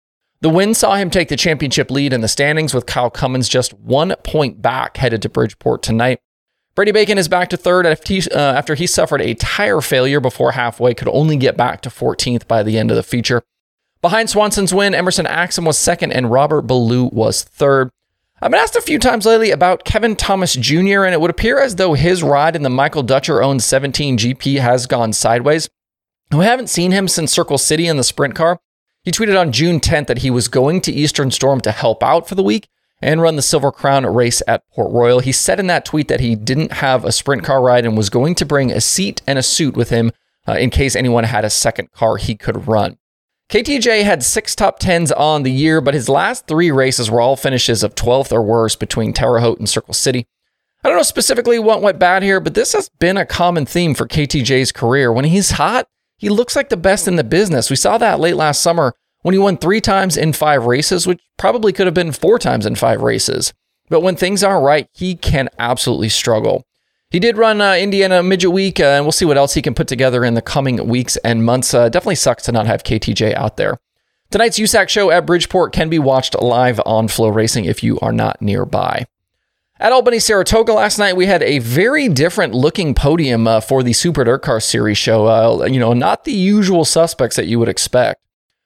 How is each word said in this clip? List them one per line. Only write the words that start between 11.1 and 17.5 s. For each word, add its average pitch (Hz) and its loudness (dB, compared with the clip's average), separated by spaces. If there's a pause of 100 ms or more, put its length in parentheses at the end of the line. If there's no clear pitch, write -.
get 127 0
back 123 -2
to 123 -12
fourteenth 123 -4
by 113 0
the 110 0
end 113 0
of 113 0
the 113 -2
feature. 120 -2 (580)
Behind 214 0
Swanson's 202 0
win, 202 0
Emerson 180 -2
Axsom 170 -4
was 151 0
second 170 -2
and 120 -2
Robert 143 2
Ballou 123 2
was 110 -2
third. 135 0 (500)